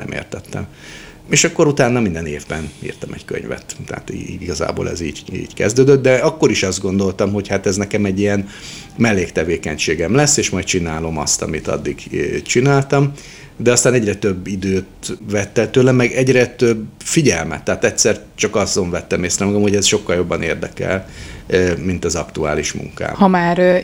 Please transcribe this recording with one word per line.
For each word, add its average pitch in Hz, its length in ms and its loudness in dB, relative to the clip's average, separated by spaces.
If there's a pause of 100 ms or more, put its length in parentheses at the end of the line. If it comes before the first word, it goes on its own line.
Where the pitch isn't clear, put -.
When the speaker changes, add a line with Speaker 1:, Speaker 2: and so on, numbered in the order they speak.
Speaker 1:
nem 71 100 -8
értettem. - 480 -10 (640)
És - 140 4
akkor 170 240 2
utána 131 320 2
minden 85 260 -2
évben 76 440 -8 (140)
írtam - 300 -12
egy - 120 -14
könyvet. - 500 -10 (100)
Tehát - 240 -12
í-, 87 320 -8
igazából 85 480 -4
ez 85 120 -8
így, 76 220 -8 (100)
így 87 200 -8
kezdődött, 131 480 4
de 127 140 6
akkor 139 360 2
is 101 120 0
azt 95 180 -2
gondoltam, 98 520 0
hogy 101 140 -2
hát 98 180 -2
ez 98 100 0
nekem 101 300 0
egy 95 140 0
ilyen 101 280 0 (500)
melléktevékenységem 85 1200 0
lesz, 147 220 4
és 107 120 0
majd 90 160 -2
csinálom 82 520 -2
azt, - 240 -2
amit 80 260 -6
addig, 73 300 -4 (140)
ö, 76 300 -4
csináltam. 139 680 2 (480)
De 117 120 4
aztán 123 220 4
egyre 107 220 2
több 92 320 -2
időt 95 720 -4 (140)
vett 101 260 -2
el 107 140 4
tőlem, 127 240 6
meg 123 160 4
egyre 127 360 4
több 117 360 0 (200)
figyelmet. 82 600 0
Tehát - 200 -2
egyszer 107 360 2 (160)
csak - 200 -2
azon 95 340 0
vettem 85 340 -2
észre 90 220 0
magam, 101 160 2
hogy 104 140 4
ez 98 100 2
sokkal - 300 0
jobban 85 260 0
érdekel, 87 640 -4 (420)
ö, 90 240 4 (120)
mint 90 220 -2
az 82 100 -2
aktuális 76 580 -4
munkám. - 400 -8
Speaker 2:
Ha 196 140 4
már, 175 320 2
ö, 180 240 4